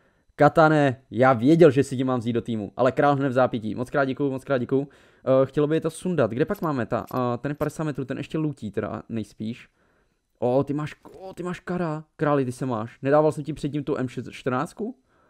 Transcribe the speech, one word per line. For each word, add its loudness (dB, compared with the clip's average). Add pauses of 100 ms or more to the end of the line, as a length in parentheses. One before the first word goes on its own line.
(360)
Katane, 4
já 4
věděl, 8
že 2
si -8
tě 0
mám -2
vzít -4
do 0
týmu, -6
ale 2
král 2
hned -2
v -4
zápětí. 0
Moc -8
krát 0
děkuju, -2
moc -8
krát 0
děkuju. -2
Eh, 0
chtělo 0
by 0
je 0
to -4
sundat, -2
kde -2
pak -6
máme -2
ta, -4
eh, -2
ten -6
je -6
padesát -6
metrů, -6
ten -8
ještě -8
lutí -6
teda -6
nejspíš. -10 (680)
O, 2
ty -6
máš, -6 (240)
o, -16
ty -12
máš -8
kara, -6 (120)
králi, 2
ty -6
se -6
máš. -6
Nedával 4
jsem -6
ti -8
předtím -6
tu -2
M -2
čtrnáctku? -6 (340)